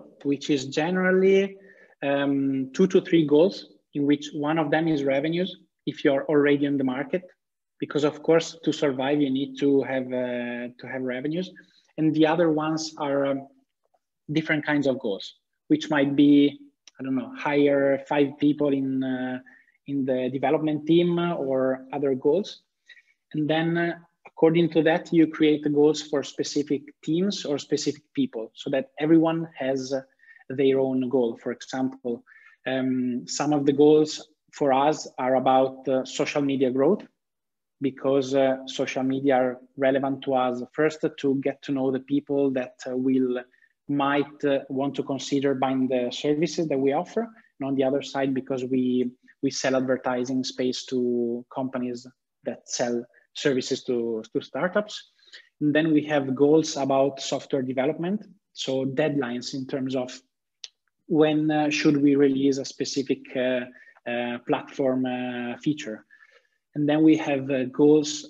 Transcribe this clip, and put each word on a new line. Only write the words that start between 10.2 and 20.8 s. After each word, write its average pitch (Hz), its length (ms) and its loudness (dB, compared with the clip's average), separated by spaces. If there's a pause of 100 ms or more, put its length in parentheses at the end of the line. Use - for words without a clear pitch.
to - 120 -18
have 131 120 -6
revenues. 147 480 -4 (480)
And 156 160 2
the 156 120 4
other 165 240 4
ones 156 460 -2
are, 139 300 -2
um, 135 220 -4 (840)
different 156 320 0
kinds 147 220 0
of 127 120 0
goals, - 360 -8 (340)
which 151 220 0
might 139 260 2
be, 143 420 6 (400)
I 131 40 -12
don't 131 120 -4
know, 120 220 -4
hire 143 720 2
five 147 300 0
people 147 340 2
in, 135 320 -2
uh, 131 360 -6 (460)
in 139 200 -4
the 127 260 -2
development 147 540 -2